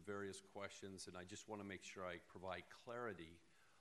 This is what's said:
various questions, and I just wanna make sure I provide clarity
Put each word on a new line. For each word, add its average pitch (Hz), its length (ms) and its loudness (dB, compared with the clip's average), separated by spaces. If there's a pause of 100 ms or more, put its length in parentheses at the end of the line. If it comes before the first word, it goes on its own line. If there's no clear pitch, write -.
various 101 360 4 (120)
questions, 98 540 0
and 90 100 -2
I 90 60 0
just 98 240 -2
wanna 104 160 2
make 98 200 0
sure 95 220 0
I 87 120 4 (100)
provide 90 420 0
clarity 92 720 0 (420)